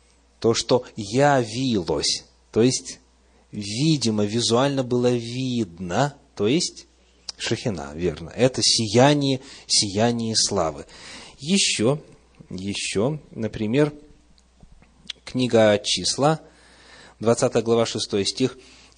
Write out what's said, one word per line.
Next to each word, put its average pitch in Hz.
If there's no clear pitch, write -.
то, 113
что -
явилось, 113
то 107
есть, -
видимо, 110
визуально 120
было 123
видно, 117
то 104
есть -
шахина, 78
верно. 80
Это 120
сияние, 127
сияние 113
славы. -
Ещё, 151
ещё, 98
например, 117
книга 110
"Числа", 135
двадцатая 120
глава, 113
шестой 104
стих. -